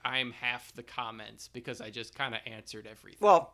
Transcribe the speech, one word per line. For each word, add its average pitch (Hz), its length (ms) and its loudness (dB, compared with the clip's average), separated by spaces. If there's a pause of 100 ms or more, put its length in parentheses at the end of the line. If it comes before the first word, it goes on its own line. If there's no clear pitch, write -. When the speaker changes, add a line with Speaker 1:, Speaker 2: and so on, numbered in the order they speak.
Speaker 1:
I'm 131 260 0
half 123 420 -4
the 123 80 -12
comments 110 640 -8
because 123 340 -8
I 110 80 -10
just 113 240 -10
kinda 123 320 -4
answered 110 440 -14
everything. - 300 -20
Speaker 2:
Well, 180 340 8